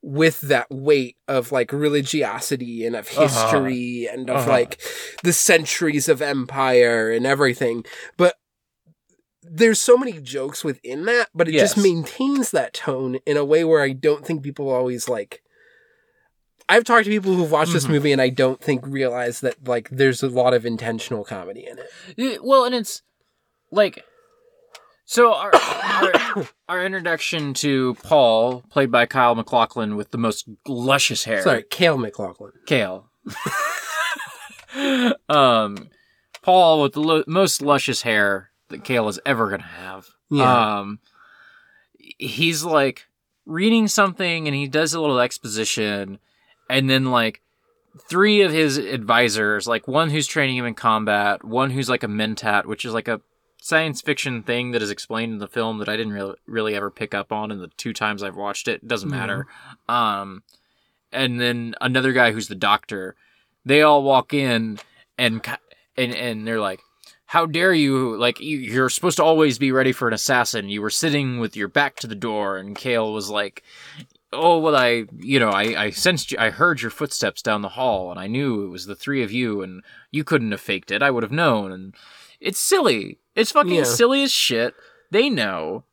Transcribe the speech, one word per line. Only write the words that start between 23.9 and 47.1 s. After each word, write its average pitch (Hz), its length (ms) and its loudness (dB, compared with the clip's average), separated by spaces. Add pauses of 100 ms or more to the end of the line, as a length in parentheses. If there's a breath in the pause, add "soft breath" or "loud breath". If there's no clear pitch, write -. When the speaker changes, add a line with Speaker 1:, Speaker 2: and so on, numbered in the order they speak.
Speaker 2:
so 233 260 4
our, 190 220 -2
<coughs> - 0 -
our, - 920 0 (220)
our 180 160 -2
introduction 165 680 -4
to 131 480 0
Paul, 123 680 4
played 135 220 0
by 120 160 4
Kyle 123 280 4
MacLachlan 113 600 -2
with 104 140 -8
the 123 80 -6
most 113 280 -2 (200)
luscious 135 580 -2
hair. 110 160 -2
Speaker 1:
Sorry, 120 220 2
Cale 165 340 0
MacLachlan. 104 560 -8 (140)
Speaker 2:
Cale. 101 420 -2 (160)
<laughs> 622 1900 -4 (140)
Um, 117 600 2 (540)
Paul 170 400 6
with 139 100 2
the 147 80 -6
lo-, 156 260 2
most 175 360 0
luscious 143 400 0
hair 101 480 0 (180)
that - 160 -16
Cale 117 240 0
is 92 160 -8
ever 113 240 0
gonna 98 140 -6
have. 92 440 -16 (240)
Speaker 1:
Yeah. 123 500 2
Speaker 2:
Um, 101 180 -10 (1200 soft breath)
he's, 160 460 -2
like, 143 420 0 (400)
reading 208 420 2
something 175 580 0
and 143 80 -2
he 139 140 -4
does 151 260 0
a 165 60 -4
little 143 200 2
exposition, 104 960 -4 (500)
and 135 200 0
then, 135 180 2
like, 120 340 0 (680)